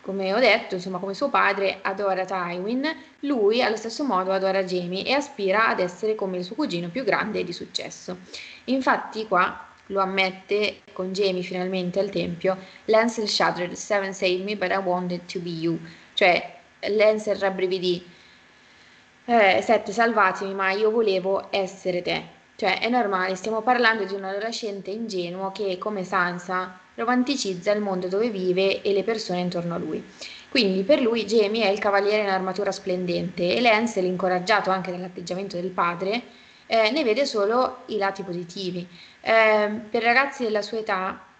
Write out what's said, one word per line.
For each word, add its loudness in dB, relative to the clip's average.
come -4
ho 2
detto, 4
insomma, -6
come -6
suo -2
padre 2
adora 0
Tywin, -4
lui 2
allo 2
stesso -6
modo 0
adora 2
Jamie -4
e 2
aspira 2
ad 0
essere -2
come -4
il -4
suo -10
cugino -4
più -6
grande 0
e -2
di -8
successo. -10
Infatti 0
qua 0
lo 0
ammette 0
con -6
Jamie 0
finalmente -2
al 0
tempio, -2
"Lancel 2
shuddered, 0
seven -4
saved 0
me, -4
but -2
I 2
wanted -2
to -6
be -6
you", -2
cioè 2
Lancel 4
rabbrividì, 0
"Eh, 6
sette 2
salvatemi, 2
ma 0
io 2
volevo 2
essere -2
te". -4
Cioè, 0
è -2
normale, 0
stiamo -4
parlando 4
di -6
un -6
adolescente -6
ingenuo -4
che, -4
come -4
Sansa, -2
romanticizza 0
il 0
mondo -2
dove 0
vive 2
e 0
le 2
persone -2
intorno -2
a -4
lui. -6
Quindi 2
per 6
lui 2
Jamie 2
è 4
il 2
cavaliere 2
in 0
armatura -2
splendente -2
e 2
Lancel, 2
incoraggiato 2
anche -2
dall'atteggiamento -8
del -4
padre, -2
eh, 4
ne 0
vede 2
solo 0
i -4
lati -2
positivi. -8
Ehm, 2
per -2
ragazzi 2
della 0
sua -6
età -4